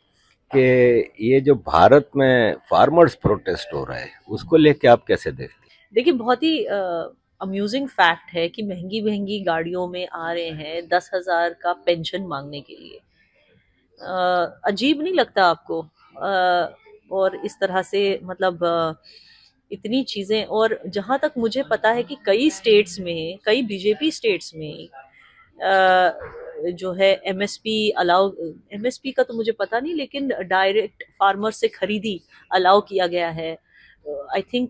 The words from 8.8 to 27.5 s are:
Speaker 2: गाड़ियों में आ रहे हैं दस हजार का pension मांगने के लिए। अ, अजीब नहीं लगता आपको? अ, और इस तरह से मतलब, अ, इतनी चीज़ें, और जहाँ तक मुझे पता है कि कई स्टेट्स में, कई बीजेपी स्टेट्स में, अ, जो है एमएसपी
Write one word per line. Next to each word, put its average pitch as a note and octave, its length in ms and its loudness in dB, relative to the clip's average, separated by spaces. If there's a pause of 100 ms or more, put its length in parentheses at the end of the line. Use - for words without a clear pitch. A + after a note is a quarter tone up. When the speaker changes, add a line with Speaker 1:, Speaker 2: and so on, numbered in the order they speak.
Speaker 2:
गाड़ियों F3 480 -2
में F3+ 200 -8
आ E3 240 -8
रहे E3+ 180 -6
हैं D#3+ 380 -10
दस F3+ 260 -2
हजार F3 400 -2
का F3 200 -4
pension F3 480 -4
मांगने C#3+ 400 -10
के - 120 -20
लिए। - 260 -20 (1040)
अ, F#3 120 -10 (520)
अजीब B3+ 360 0
नहीं F#4 120 -4
लगता A3 320 2
आपको? E3 400 -2 (320)
अ, F3+ 520 0 (420)
और F#3+ 240 0 (100)
इस - 160 -10
तरह F#3 200 0
से G3 420 -2
मतलब, F3+ 420 -4
अ, E3 280 -2 (800)
इतनी G#3+ 320 -4
चीज़ें, G#3 420 -4
और A3 420 0
जहाँ G3+ 320 -4
तक D4+ 180 -2
मुझे A#3 260 -2
पता A3 280 0
है A#3+ 120 -2
कि C#4+ 220 -12
कई A3+ 240 2
स्टेट्स G#3+ 500 2
में, E3+ 460 -8
कई A#3 160 2
बीजेपी G#3 500 -2
स्टेट्स G3 440 -4
में, D#3 320 -14 (760)
अ, F#3 560 4 (460)
जो F3+ 280 -6
है F#3+ 320 2
एमएसपी G#3 640 -4